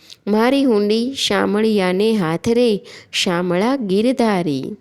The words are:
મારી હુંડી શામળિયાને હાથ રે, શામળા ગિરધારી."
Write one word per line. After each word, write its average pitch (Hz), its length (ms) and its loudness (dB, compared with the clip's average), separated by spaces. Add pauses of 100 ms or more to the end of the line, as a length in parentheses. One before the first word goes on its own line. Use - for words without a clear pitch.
(280)
મારી 240 360 2
હુંડી 226 500 0
શામળિયાને 202 1000 0
હાથ 170 360 -2
રે, 233 340 2 (280)
શામળા 180 640 0
ગિરધારી." 208 1040 0